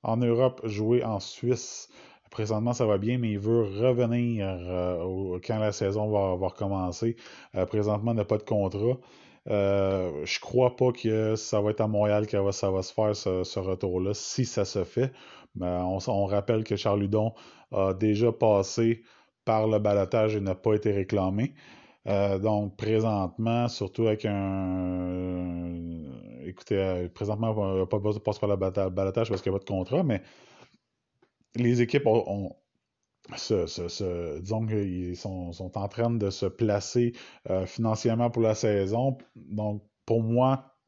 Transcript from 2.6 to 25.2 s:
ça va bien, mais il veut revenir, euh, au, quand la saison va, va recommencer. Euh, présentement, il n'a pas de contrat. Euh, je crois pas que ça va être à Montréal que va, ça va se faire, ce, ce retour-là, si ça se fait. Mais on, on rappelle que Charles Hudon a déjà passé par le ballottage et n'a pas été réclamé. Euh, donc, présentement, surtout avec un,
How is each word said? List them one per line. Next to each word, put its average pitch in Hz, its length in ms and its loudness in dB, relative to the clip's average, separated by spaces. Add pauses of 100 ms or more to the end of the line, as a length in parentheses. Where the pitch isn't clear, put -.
ça 120 140 2
va 104 100 4
bien, 113 220 0
mais 113 140 0
il 101 60 -2
veut 110 260 2
revenir, 117 840 2
euh, 90 540 -2
au, 92 360 -4
quand 110 200 -4
la 107 140 2
saison 104 360 -2
va, 98 280 2
va 92 120 -2
recommencer. 98 680 -2 (380)
Euh, 92 120 0
présentement, 107 460 0
il 113 40 0
n'a 104 80 2
pas 107 140 2
de - 60 -6
contrat. 104 520 0 (540)
Euh, 95 760 2
je - 160 -4
crois 123 340 2
pas 127 180 4
que 110 440 0
ça 107 240 0
va 104 100 2
être 107 120 0
à 107 40 2
Montréal 104 400 2
que 107 120 0
va, 98 120 2
ça 98 200 -2
va 95 100 0
se - 140 -8
faire, 107 200 2
ce, 92 300 -2
ce - 160 -6
retour-là, 92 540 -2
si - 320 -4
ça - 180 -2
se 95 180 -2
fait. 127 300 -2 (420)
Mais 90 120 -6
on, 90 400 -2
on 101 180 0
rappelle 104 400 0
que 104 120 -2
Charles 101 260 2
Hudon 107 320 0 (380)
a 95 200 2
déjà 107 400 2
passé 113 680 2 (420)
par 110 220 2
le 107 120 4
ballottage 104 560 2
et 104 60 0
n'a 95 140 -2
pas 110 180 0
été 107 200 2
réclamé. 98 600 0 (560)
Euh, 101 300 2
donc, 104 380 0
présentement, 110 920 0
surtout 113 400 -2
avec 107 160 0
un, 90 1500 -4 (720)